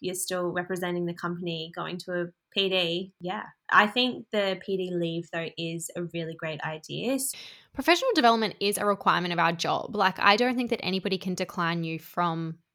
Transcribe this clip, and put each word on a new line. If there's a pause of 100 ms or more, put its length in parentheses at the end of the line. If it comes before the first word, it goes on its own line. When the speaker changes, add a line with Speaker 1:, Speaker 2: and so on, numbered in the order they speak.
Speaker 1:
you're
still
representing
the
company,
going
to
a (260)
P
D.
Yeah. (260)
I
think
the
P
D
leave,
though, (100)
is
a
really
great
idea.
S- (380)
Speaker 2:
Professional
development
is
a
requirement
of
our
job.
Like,
I
don't
think
that
anybody
can
decline
you
from (160)